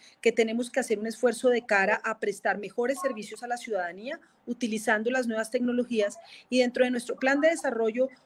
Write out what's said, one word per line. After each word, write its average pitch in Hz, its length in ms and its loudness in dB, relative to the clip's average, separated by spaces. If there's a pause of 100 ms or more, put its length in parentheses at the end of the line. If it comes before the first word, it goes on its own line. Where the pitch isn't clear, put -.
(200)
que 226 140 4
tenemos 233 360 0
que 269 120 0
hacer 226 180 -2
un 220 80 -4
esfuerzo 240 400 0
de 233 180 2
cara 208 380 2
a 220 160 -4
prestar 202 380 -2
mejores 240 420 -2
servicios 214 440 -6
a 240 40 -8
la 240 80 -4
ciudadanía 208 640 -6 (260)
utilizando 220 640 -2
las 254 160 0
nuevas 220 240 -2
tecnologías 240 680 0 (300)
y 254 100 4
dentro 247 240 2
de 247 80 4
nuestro 240 240 -4
plan 269 240 2
de 311 120 6
desarrollo, 247 580 0 (160)